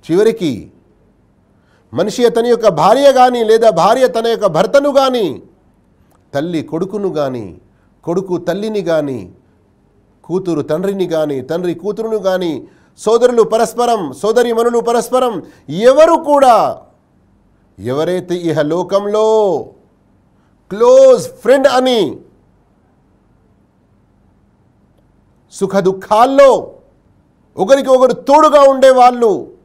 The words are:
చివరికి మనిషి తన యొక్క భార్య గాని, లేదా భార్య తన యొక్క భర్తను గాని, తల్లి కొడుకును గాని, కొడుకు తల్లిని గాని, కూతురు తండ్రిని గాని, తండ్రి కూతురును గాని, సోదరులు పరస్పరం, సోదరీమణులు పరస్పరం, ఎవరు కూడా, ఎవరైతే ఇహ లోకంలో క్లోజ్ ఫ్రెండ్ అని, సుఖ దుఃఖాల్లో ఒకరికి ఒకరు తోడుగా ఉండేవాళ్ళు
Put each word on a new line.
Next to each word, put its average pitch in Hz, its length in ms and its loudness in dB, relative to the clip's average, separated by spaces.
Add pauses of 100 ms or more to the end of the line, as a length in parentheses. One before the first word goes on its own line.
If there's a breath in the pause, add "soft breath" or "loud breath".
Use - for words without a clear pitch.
(120)
చివరికి 190 600 -2 (1200)
మనిషి 214 360 -2
తన 233 160 -2
యొక్క 233 220 0
భార్య 208 440 2
గాని, 254 320 2
లేదా 220 260 4
భార్య 214 380 2
తన 226 200 -4
యొక్క 214 180 -2
భర్తను 220 480 0
గాని, 240 480 -2 (920)
తల్లి 156 300 -6
కొడుకును 190 440 -8
గాని, 127 540 -8 (420)
కొడుకు 180 340 -6
తల్లిని 202 440 -6
గాని, 143 500 -6 (920)
కూతురు 170 380 -4
తండ్రిని 185 460 -4
గాని, 151 340 -4
తండ్రి 170 320 -6
కూతురును 208 440 -8
గాని, 185 500 -4 (300 soft breath)
సోదరులు 233 460 0
పరస్పరం, 220 680 -2
సోదరీమణులు 233 680 -2
పరస్పరం, 233 640 -4 (260 loud breath)
ఎవరు 277 540 4
కూడా, 247 580 2 (1000)
ఎవరైతే 170 560 -4
ఇహ 165 260 -4
లోకంలో 196 1040 -2 (1040)
క్లోజ్ 240 580 4
ఫ్రెండ్ 269 400 0
అని, 247 500 0 (3250)
సుఖ 196 240 -6
దుఃఖాల్లో 220 960 2 (840)
ఒకరికి 269 320 0
ఒకరు 254 240 2
తోడుగా 294 480 4
ఉండేవాళ్ళు 254 920 4 (140)